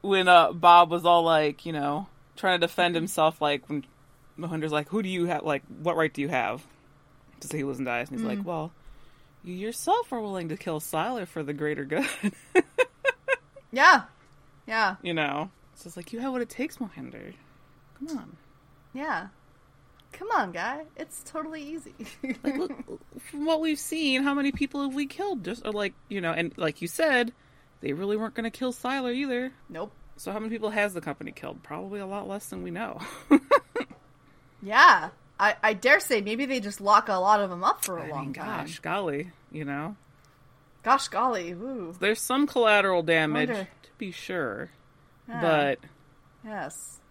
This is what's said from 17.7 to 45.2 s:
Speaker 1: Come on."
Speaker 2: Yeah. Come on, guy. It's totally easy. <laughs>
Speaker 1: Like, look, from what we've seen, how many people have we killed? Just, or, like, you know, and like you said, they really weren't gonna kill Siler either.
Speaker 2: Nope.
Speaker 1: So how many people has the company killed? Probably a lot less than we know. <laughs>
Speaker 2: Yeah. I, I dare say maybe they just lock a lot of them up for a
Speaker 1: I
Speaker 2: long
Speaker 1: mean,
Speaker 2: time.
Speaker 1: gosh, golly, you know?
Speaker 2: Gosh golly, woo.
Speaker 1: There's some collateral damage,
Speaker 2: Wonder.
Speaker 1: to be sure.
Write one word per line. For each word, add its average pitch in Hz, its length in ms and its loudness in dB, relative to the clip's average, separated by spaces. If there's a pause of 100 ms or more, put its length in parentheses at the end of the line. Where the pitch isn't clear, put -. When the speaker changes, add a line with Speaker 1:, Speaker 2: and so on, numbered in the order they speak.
Speaker 1:
Come 311 100 -8
on." - 200 -14 (560)
Speaker 2:
Yeah. 254 340 -6 (840)
Come 403 180 -12
on, 226 220 0
guy. 240 320 -8 (100)
It's - 280 -14
totally 311 380 -10
easy. 294 320 -14 (300)
<laughs> 262 200 -6
Speaker 1:
Like, 277 140 -2
look, 320 140 -4 (480)
from 294 260 -8
what 320 140 2
we've 311 200 -2
seen, 277 440 -2
how 277 100 2
many 277 200 0
people 285 300 -4
have 269 120 -4
we 285 120 -2
killed? 370 360 -6
Just, 190 220 -10
or, 214 80 -4
like, 202 200 -4 (160)
you 202 120 -6
know, 165 100 -2
and 170 260 -4
like 156 240 -4
you 170 60 -8
said, 247 460 0 (480)
they 143 120 -4
really 196 220 -4
weren't 214 180 -6
gonna 226 160 -6
kill 254 220 -4
Siler 254 420 -4
either. 254 380 -4 (180)
Speaker 2:
Nope. 175 220 -10 (240)
Speaker 1:
So - 160 -10
how 208 80 -6
many 220 120 -6
people 214 180 -4
has 208 240 0
the 170 80 -6
company - 320 -8
killed? - 280 -12
Probably 190 380 -12
a 196 80 -10
lot 196 220 -8
less 202 180 -10
than 185 160 -10
we 180 80 -8
know. 185 280 -8 (300)
<laughs> 294 100 8 (1200)
Speaker 2:
Yeah. 190 480 6 (300)
I, 202 220 4
I 214 120 4
dare 254 260 4
say 233 220 0
maybe 226 240 -4
they 254 140 -4
just 202 200 -10
lock 208 300 6
a 202 60 0
lot 202 260 4
of 196 80 -2
them 180 140 -8
up 302 200 0
for 180 140 -6
a 160 80 -8
Speaker 1:
I 156 40 -10
Speaker 2:
long 139 160 -8
Speaker 1:
mean, 135 80 -8
Speaker 2:
time. 160 320 -8
Speaker 1:
gosh, 160 140 -14
golly, 170 520 -4 (200)
you 156 140 -10
know? 147 300 -8 (840)
Speaker 2:
Gosh 269 280 2
golly, 202 440 -2
woo. 196 460 -10
Speaker 1:
There's 208 220 0
some 277 260 2
collateral 202 560 4
damage, 156 460 2
Speaker 2:
Wonder. 202 180 -4 (160)
Speaker 1:
to - 140 -20
be 196 140 -10
sure. 151 580 -6 (580)